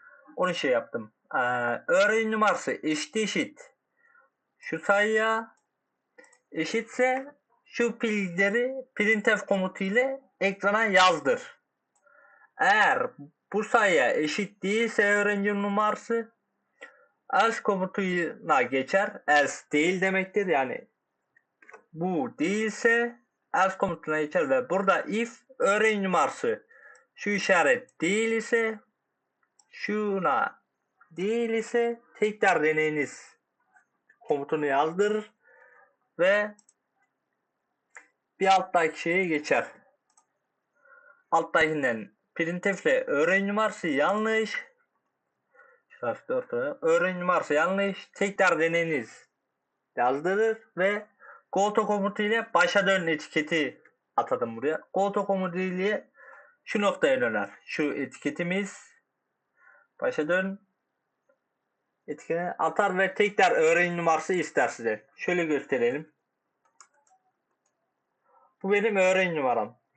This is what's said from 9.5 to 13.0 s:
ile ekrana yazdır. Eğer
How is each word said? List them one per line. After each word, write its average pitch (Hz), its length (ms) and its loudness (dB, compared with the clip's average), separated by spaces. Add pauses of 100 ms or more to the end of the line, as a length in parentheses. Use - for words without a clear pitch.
ile 254 380 0 (180)
ekrana 196 460 0
yazdır. 180 760 2 (960)
Eğer 185 500 4 (460)